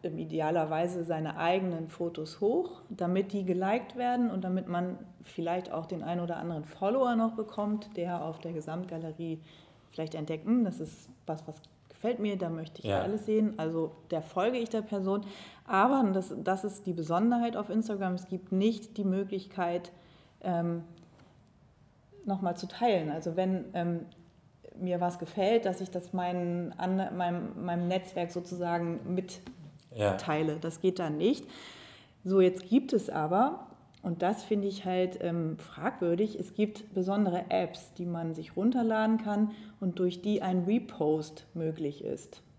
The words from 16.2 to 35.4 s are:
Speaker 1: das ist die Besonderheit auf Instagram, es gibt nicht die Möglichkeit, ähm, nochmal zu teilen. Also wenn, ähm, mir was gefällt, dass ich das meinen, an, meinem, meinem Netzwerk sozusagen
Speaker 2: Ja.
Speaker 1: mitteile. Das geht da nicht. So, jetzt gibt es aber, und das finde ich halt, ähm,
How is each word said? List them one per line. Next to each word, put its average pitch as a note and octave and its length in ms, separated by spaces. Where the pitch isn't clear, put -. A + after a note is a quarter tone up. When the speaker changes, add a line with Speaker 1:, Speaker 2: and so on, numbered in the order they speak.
Speaker 1:
das F#3+ 220
ist - 220
die F3+ 80
Besonderheit A3+ 600
auf G#3+ 140
Instagram, G3+ 460
es F3+ 140
gibt F#3 240
nicht G#3+ 440
die G3+ 80
Möglichkeit, F#3+ 880
ähm, E3+ 440
nochmal F#3+ 320
zu F#3+ 100
teilen. F#3+ 440
Also D#3+ 260
wenn, F#3 380
ähm, E3+ 320
mir F3+ 200
was F3 180
gefällt, G#3+ 460
dass F#3 160
ich F#3+ 100
das F3+ 220
meinen, F3 680
an, F#3+ 380
meinem, F3 480
meinem F3 240
Netzwerk F3+ 420
sozusagen E3+ 680
Speaker 2:
Ja. G#2 200
Speaker 1:
mitteile. D3+ 480
Das E3 200
geht F#3 200
da D#3+ 100
nicht. E3+ 340
So, F#3+ 180
jetzt F#3 280
gibt C4 240
es - 180
aber, F#3+ 560
und F3 200
das G3+ 220
finde G3+ 240
ich G3 160
halt, F#3 360
ähm, E3 380